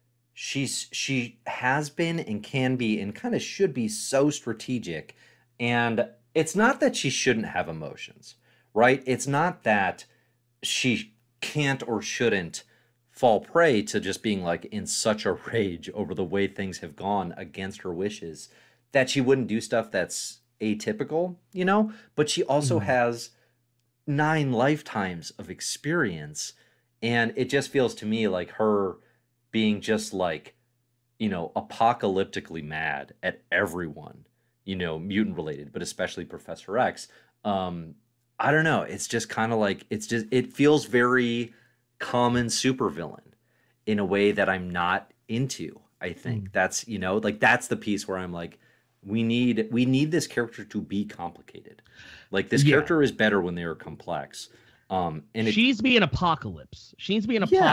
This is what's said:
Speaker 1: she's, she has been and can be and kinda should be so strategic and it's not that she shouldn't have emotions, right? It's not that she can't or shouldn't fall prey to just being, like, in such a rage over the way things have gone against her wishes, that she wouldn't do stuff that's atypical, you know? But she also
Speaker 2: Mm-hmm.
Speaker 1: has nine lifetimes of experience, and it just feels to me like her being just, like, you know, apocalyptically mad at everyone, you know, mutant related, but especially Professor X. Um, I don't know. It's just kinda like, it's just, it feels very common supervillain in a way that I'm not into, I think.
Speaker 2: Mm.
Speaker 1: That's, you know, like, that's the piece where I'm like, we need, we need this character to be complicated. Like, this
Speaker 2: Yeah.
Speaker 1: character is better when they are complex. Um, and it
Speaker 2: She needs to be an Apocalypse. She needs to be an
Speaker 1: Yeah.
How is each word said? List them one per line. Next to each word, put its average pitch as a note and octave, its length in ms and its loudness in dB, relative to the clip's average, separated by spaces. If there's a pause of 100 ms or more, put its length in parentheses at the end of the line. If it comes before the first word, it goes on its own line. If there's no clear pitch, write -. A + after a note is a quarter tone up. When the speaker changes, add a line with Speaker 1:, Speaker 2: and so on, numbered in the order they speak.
(340)
Speaker 1:
she's, - 580 -6
she B2+ 560 -4
has C#3 420 -2
been E3+ 300 -2
and G#2+ 240 -6
can C3 320 0
be A2 240 0
and G2 160 -6
kinda A#3 240 -4
should F3 340 -2
be A#2+ 140 -2
so C#3 420 0
strategic A2 840 -6 (460)
and A#2+ 480 2 (260)
it's D#3+ 220 2
not B3 240 4
that B3+ 160 2
she C#3 120 -2
shouldn't A2+ 360 0
have F2 240 -4
emotions, - 680 -12 (380)
right? B2+ 320 6
It's B2+ 220 0
not D#3+ 360 0
that G2+ 400 2 (580)
she - 520 0 (260)
can't C#3+ 480 -2
or G#2+ 140 -2
shouldn't G2+ 600 -2 (480)
fall A2 280 6
prey D3+ 440 4
to G#2 180 -2
just F#2 220 -4
being, G2+ 200 0
like, E2+ 220 -2
in G2+ 220 -8
such - 380 0
a F#2+ 80 2
rage F#2+ 600 -4
over F#2+ 200 -6
the F#2+ 120 -4
way G2 220 0
things F#2+ 320 -8
have D#2 180 -14
gone F#2+ 400 -2
against F#2+ 460 -10
her F2+ 100 -6
wishes, E2+ 560 -6 (420)
that C3 180 4
she C#3 120 2
wouldn't B2+ 260 4
do A2 140 0
stuff A2+ 300 -2
that's - 480 -4 (200)
atypical, B2 760 -2 (180)
you F#3 100 -2
know? G#3+ 300 4 (220)
But D3+ 140 2
she - 140 0
also C#3+ 360 2
Speaker 2:
Mm-hmm. G2+ 80 -2
Speaker 1:
has A#2+ 420 2 (800)
nine D3+ 440 2
lifetimes A2 800 0
of F2+ 180 -14
experience, F#2 1040 -4 (480)
and A#2 340 2
it B2+ 140 -2
just C#3 200 0
feels A#2+ 260 2
to - 100 -10
me A2 220 2
like F2+ 240 -2
her G2+ 460 2 (540)
being G#2+ 300 2
just, G#2+ 320 -2
like, F2 420 -4 (640)
you A2 100 0
know, F2 260 -4
apocalyptically G2 1080 0
mad D2+ 580 -6
at F2+ 200 -6 (100)
everyone, F2 760 -4 (400)
you F#2+ 100 -6
know, E2+ 220 -4
mutant F#2+ 380 -2
related, D2 360 -8
but - 100 -8
especially F2+ 440 -6
Professor F2 520 -10
X. G2 300 0 (360)
Um, F2 520 -4 (440)
I A#2 120 2
don't D#3 120 4
know. C#3+ 180 2
It's E2 260 -8
just A#2 220 -4
kinda A2+ 260 0
like, G2+ 340 0
it's G#2+ 180 -6
just, A#2 240 -2
it B2+ 220 0
feels D3 320 4
very A#2+ 680 2 (460)
common B2 480 2
supervillain F2+ 840 -2 (520)
in G#2+ 140 2
a G2+ 60 2
way G2+ 260 4
that G2 180 2
I'm F#2 200 -2
not F2 420 0 (160)
into, A2+ 520 -4 (200)
I F2 140 -8
think. G2+ 360 -6
Speaker 2:
Mm. - 40 -10
Speaker 1:
That's, F#2+ 340 0
you A2 100 -6
know, F#2 200 0
like, G#2 220 -2
that's B2 280 4
the A#2+ 100 -2
piece G#2 300 -4
where F#2+ 100 -4
I'm F2+ 160 -8
like, E2+ 260 -10 (440)
we G#2+ 200 -2
need, A#2 480 2
we A#2+ 140 2
need C#3 260 2
this D#3+ 160 0
character A2+ 360 -4
to G2+ 180 -6
be G2 240 -4
complicated. - 760 -14 (500)
Like, G2 180 0
this C#3 140 6
Speaker 2:
Yeah. D3 100 8
Speaker 1:
character D3+ 300 4
is A#2 80 4
better G#2 300 2
when F2 140 -2
they F2 80 -6
are E2 120 -4
complex. - 720 -10 (420)
Um, E2+ 320 -2 (100)
and A2+ 140 0
it G#2+ 60 4
Speaker 2:
She A3 100 4
needs B3+ 140 4
to G#3+ 60 -2
be B3+ 140 4
an G3+ 60 4
Apocalypse. C3+ 920 -4
She - 160 -4
needs G#3+ 120 0
to A3+ 40 -2
be A#3 80 2
an F#3+ 120 2
Speaker 1:
Yeah. F#4 240 6